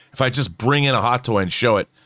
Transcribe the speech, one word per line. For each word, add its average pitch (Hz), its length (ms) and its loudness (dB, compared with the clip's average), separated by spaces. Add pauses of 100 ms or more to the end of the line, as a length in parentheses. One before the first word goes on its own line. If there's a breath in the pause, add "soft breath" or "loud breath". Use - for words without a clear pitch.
(140 soft breath)
If - 80 -6
I 127 80 0
just 123 280 -4
bring 143 260 2
in 139 100 2
a 107 80 2
hot 123 220 0
toy 107 160 0
and 90 140 -2
show 113 240 2
it, 92 100 -2 (180 soft breath)